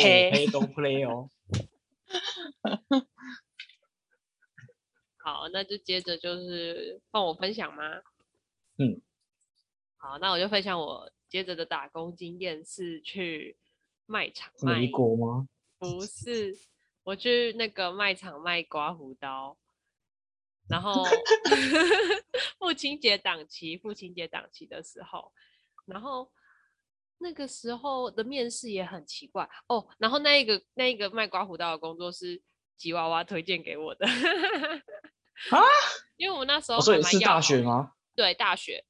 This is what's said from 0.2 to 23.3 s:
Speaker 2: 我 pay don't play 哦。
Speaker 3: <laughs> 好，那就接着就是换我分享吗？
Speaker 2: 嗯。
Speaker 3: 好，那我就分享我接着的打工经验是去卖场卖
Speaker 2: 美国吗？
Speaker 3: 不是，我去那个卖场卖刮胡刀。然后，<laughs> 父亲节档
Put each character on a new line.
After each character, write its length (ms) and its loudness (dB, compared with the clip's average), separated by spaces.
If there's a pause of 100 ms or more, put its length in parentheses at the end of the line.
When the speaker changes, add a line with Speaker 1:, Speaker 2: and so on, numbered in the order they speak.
Speaker 2:
我 20 0
pay 180 4
don't 240 0
play 320 0
哦。 240 -6 (1300)
Speaker 3:
<laughs> 440 0 (2000)
好， 320 -8
那 120 -4
就 160 -8
接 220 -4
着 180 -6
就 220 -6
是 640 -8 (100)
换 100 2
我 120 0
分 200 -4
享 220 -8
吗？ 80 -10 (920)
Speaker 2:
嗯。 240 0 (960)
Speaker 3:
好， 220 -12
那 120 0
我 80 0
就 80 0
分 140 0
享 180 -4
我 320 -10 (160)
接 160 -6
着 120 -8
的 100 -6
打 240 -6
工 260 -10
经 240 -14
验 240 -6
是 380 -10
去 560 -8 (480)
卖 240 -4
场 320 -18
卖 200 2
Speaker 2:
美 60 2
国 280 2
吗？ 320 -2 (320)
Speaker 3:
不 260 -6
是， 500 -6 (460)
我 140 -6
去 380 2
那 140 -4
个 240 -4
卖 220 0
场 260 -12
卖 220 -2
刮 320 -4
胡 220 -16
刀。 420 -10 (1120)
然 100 0
后， 240 0 (800)
<laughs> 800 2
父 120 0
亲 280 -6
节 180 4
档 300 -6